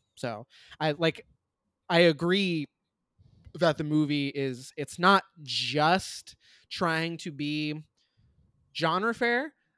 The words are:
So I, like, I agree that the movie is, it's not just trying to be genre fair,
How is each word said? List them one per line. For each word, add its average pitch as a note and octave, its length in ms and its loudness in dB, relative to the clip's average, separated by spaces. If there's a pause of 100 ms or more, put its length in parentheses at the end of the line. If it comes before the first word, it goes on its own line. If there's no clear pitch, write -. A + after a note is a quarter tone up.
(160)
So A#2 320 -10 (320)
I, D3+ 140 0
like, D#3+ 320 0 (640)
I E3+ 100 6
agree E3+ 640 2 (960)
that D#3 180 2
the D#3+ 60 -4
movie D3 460 0
is, C3+ 480 -6
it's - 200 -10
not F#3 260 6 (200)
just C#3 920 -2 (340)
trying E3 480 -4
to D#3+ 140 -10
be D3+ 500 -6 (920)
genre F3+ 380 2
fair, A#3+ 400 -2 (240)